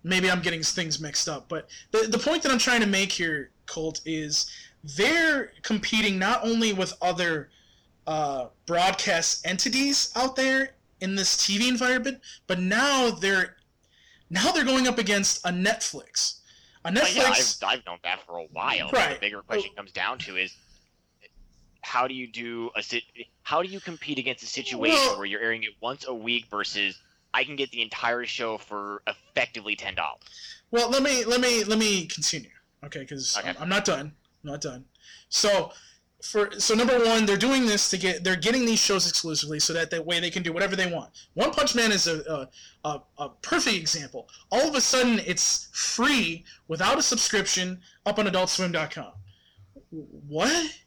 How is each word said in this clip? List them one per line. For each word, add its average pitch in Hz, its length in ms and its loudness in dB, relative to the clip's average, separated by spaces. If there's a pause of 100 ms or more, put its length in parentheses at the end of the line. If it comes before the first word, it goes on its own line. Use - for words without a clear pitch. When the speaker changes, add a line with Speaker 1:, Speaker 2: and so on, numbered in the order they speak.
Speaker 1:
Maybe 185 260 2
I'm 180 120 2
getting 165 200 -2
things 156 380 -2
mixed 151 280 -4
up, 147 200 -8
but 156 200 -6 (240)
the, 220 160 4
the 226 100 0
point 320 240 2
that 240 100 2
I'm 233 60 4
trying 233 240 2
to 208 40 4
make 196 240 2
here, 156 400 -2 (160)
Colt, 160 380 -6
is 156 460 -4 (460)
they're 294 560 2 (100)
competing 208 560 0
not 214 260 0
only 226 300 2
with 185 260 -2
other, 170 480 0 (580)
uh, 143 400 -2 (200)
broadcast 175 800 2
entities 254 680 0
out 262 220 0
there 269 380 2 (260)
in 190 140 -2
this 196 320 0
T 196 120 0
V 240 100 2
environment, 254 520 0 (260)
but 185 120 -2
now 240 520 2
they're, 190 460 0 (760)
now 196 220 2
they're 320 120 2
going 262 220 4
up 240 120 2
against 202 480 2
a 180 40 0
Netflix. - 880 -2 (440)
A 165 40 -4
Speaker 2:
Oh, 175 40 0
yeah, 202 80 4 (240)
Speaker 1:
Netflix - 400 2
Speaker 2:
I've, 110 140 0
I've 107 80 -14
known 87 180 -12
that 90 220 -4
for 87 120 -10
a 82 140 -8
while. 85 400 -2
Speaker 1:
Right. 233 220 2
Speaker 2:
The - 60 -12
bigger 104 220 -4
question 101 320 -2
comes 101 180 -14
down 107 280 -4
to 95 160 -8
is, 92 180 -2 (1300)
how 127 260 0
do 131 60 -6
you 127 140 -10
do 117 500 -8
a 107 60 -4
sit-, 117 220 -4 (400)
how 160 180 0
do 190 60 -4
you 190 120 -12
compete 151 380 -8
against 127 240 -4
a 113 40 -14
situation - 480 0
Speaker 1:
Well 113 220 4
Speaker 2:
where 98 100 -8
you're 101 140 -6
airing 113 220 -2
it 110 80 -8 (100)
once 127 260 -6
a 131 60 -6
week 117 380 -4
versus 101 480 -4 (340)
I 131 120 2
can 143 120 -8
get 135 140 -4
the 120 100 -10
entire 120 460 -2
show 113 320 -4
for 101 480 -10
effectively 110 720 -6
ten 98 180 -8
dollars? 80 260 -6 (500)
Speaker 1:
Well, 233 200 2
let 269 120 2
me, 262 220 2
let 240 160 2
me, 240 240 2
let 214 140 2
me 202 280 2
continue, 147 440 -6 (340)
okay? 139 220 -12
'Cause 131 320 -4
Speaker 2:
Okay. 92 120 -4
Speaker 1:
I'm, - 100 -8
I'm 165 80 -4
not 202 160 0
done. 151 280 -2 (320)
I'm 147 60 -12
not 139 100 -10
done. 131 240 -10 (460)
So, 208 420 2 (480)
for, 208 380 0
so - 160 4
number 247 320 4
one, 226 180 6
they're 202 140 4
doing 262 260 4
this 208 260 2
to 190 60 0
get, 180 280 0
they're 185 120 2
getting 233 300 2
these 226 140 4
shows 190 280 4
exclusively 151 520 -2
so 165 120 0
that, 165 180 0
that 165 140 -2
way 170 160 0
they 170 100 -2
can 185 120 -4
do 165 100 -2
whatever 185 240 0
they 180 160 0
want. 156 180 -8 (240)
One 226 180 0
Punch 285 220 2
Man 226 180 4
is 196 140 2
a, 151 420 -4 (360)
a, 156 40 -2
a, 147 140 -6 (160)
a 143 100 -6 (120)
perfect 277 360 0
example. 151 520 -6 (220)
All 262 180 4
of 294 60 -2
a 269 60 2
sudden, 247 440 4
it's - 480 -2
free 226 720 0 (220)
without 190 320 0
a 311 40 0
subscription 196 760 0 (240)
up 208 140 0
on 208 80 2
adult 185 240 2
swim 185 220 0
dot 156 180 -2
com. 110 220 -10 (800)
What? 165 800 -2 (160)